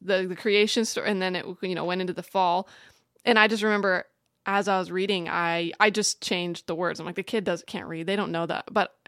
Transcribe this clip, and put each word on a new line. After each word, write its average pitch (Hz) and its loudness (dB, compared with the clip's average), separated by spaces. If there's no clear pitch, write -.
the, 190 0
the 180 -6
creation 214 2
story, - -2
and 196 0
then 185 0
it, 165 -6
you 185 -2
know, 160 -2
went 180 -2
into 180 -2
the 175 -8
fall. 185 0
And 233 6
I 214 8
just 208 -2
remember 202 2
as 196 0
I 190 4
was 175 -4
reading, 185 -2
I, 170 -2
I 214 6
just 208 0
changed 175 -4
the 180 -2
words. 165 -2
I'm 160 -10
like, 170 -8
"The 190 -4
kid 202 -2
does, 175 -2
can't - -10
read. 165 -8
They 196 0
don't 185 -2
know 170 0
that." - -4
But, 202 0